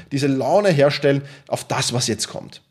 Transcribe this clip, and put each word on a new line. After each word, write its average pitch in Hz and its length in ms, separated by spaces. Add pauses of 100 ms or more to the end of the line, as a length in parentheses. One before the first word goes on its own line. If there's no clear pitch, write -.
(140)
diese 139 140
Laune 139 420
herstellen 139 540 (260)
auf - 160
das, 135 260
was 120 160
jetzt 107 220
kommt. - 420